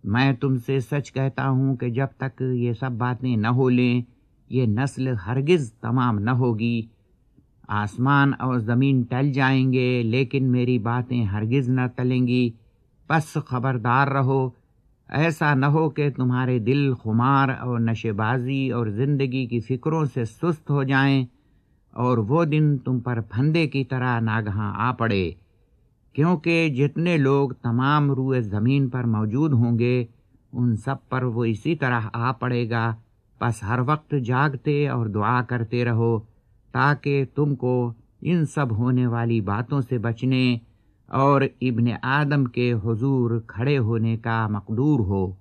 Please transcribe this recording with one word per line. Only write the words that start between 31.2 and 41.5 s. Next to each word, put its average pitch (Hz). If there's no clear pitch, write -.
وہ 117
اسی 113
طرح 123
آ 120
پڑے 120
گا۔ 113
پس 117
ہر 117
وقت 151
جاگتے 139
اور 123
دعا 107
کرتے 120
رہو، 117
تاکہ 139
تم 143
کو 127
ان 165
سب 135
ہونے 123
والی 117
باتوں 113
سے 123
بچنے 123
اور 139